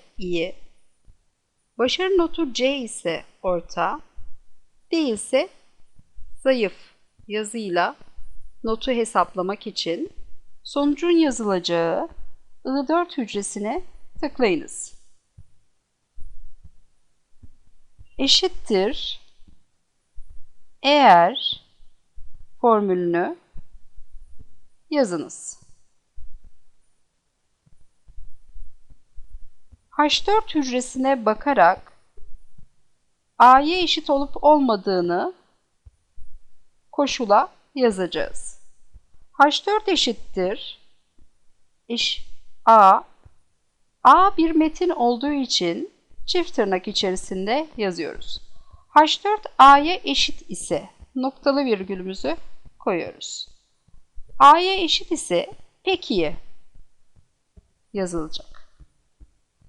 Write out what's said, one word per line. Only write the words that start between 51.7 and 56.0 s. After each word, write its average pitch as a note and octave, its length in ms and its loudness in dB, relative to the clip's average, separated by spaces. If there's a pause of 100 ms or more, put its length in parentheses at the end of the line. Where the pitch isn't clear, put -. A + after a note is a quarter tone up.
koyuyoruz. - 680 -6 (920)
A'ya E4+ 340 10
eşit F#4+ 380 -2
ise - 400 -2 (320)
pek F#4 280 -2